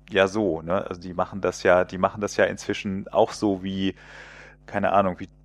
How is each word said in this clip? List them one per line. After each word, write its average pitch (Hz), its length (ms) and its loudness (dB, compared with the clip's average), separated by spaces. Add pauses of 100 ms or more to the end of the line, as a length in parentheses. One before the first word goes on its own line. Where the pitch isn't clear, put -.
ja 95 180 4
so“, 92 340 0
ne? 87 260 -2
Also 90 120 -10
die 90 140 -10
machen 92 260 -4
das 90 240 -2
ja, 90 220 6
die 92 120 -8
machen 95 220 0
das 98 160 -4
ja 101 100 4
inzwischen 98 600 -6
auch 107 240 2
so 98 320 0
wie, 95 320 -2 (720)
keine 98 260 -2
Ahnung, 95 280 4
wie 98 100 -12 (160)